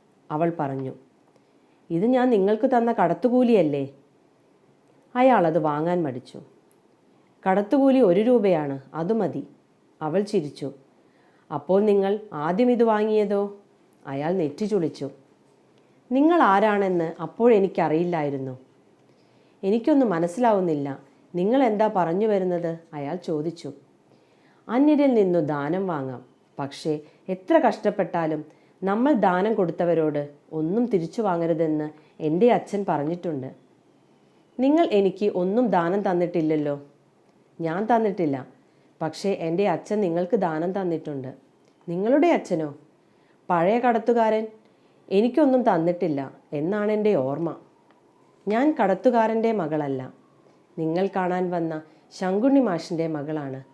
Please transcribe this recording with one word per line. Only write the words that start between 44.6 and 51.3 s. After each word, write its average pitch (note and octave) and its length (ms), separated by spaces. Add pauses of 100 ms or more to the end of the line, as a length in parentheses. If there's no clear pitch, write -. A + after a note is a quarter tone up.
എനിക്കൊന്നും B3 520
തന്നിട്ടില്ല E3+ 720 (200)
എന്നാണ് G3+ 380
എൻ്റെ G#3+ 240
ഓർമ്മ." C#3+ 340 (960)
"ഞാൻ A3+ 260
കടത്തുകാരൻ്റെ A3+ 800
മകളല്ല, D3+ 500 (760)
നിങ്ങൾ E3 280 (100)
കാണാൻ F3+ 340